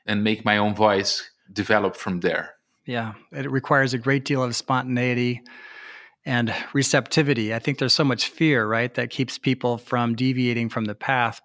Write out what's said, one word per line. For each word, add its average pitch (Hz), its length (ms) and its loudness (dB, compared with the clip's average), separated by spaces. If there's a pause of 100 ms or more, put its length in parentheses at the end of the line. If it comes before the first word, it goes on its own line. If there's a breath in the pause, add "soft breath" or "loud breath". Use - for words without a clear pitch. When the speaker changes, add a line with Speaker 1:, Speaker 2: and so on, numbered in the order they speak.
Speaker 1:
and 104 200 0
make 110 180 0
my 107 140 4
own 104 180 2
voice 101 560 2 (220)
develop 101 420 2
from 92 240 -4
there. 85 360 -2 (300)
Speaker 2:
Yeah, 113 280 -6 (180)
it 139 180 -8
requires 135 440 2
a 131 40 -2
great 135 280 0
deal 135 180 0
of 120 140 -2
spontaneity 123 840 0 (840 loud breath)
and 120 280 0 (200 loud breath)
receptivity. 135 800 2
I 113 60 -4
think 135 180 -2
there's 131 160 0
so 165 100 2
much 127 240 0
fear, 139 400 2
right, 113 280 -2
that 120 140 -4
keeps - 280 -4
people 123 400 0
from 120 360 -2
deviating 123 540 0
from 113 160 -4
the 104 120 -4
path 123 500 -2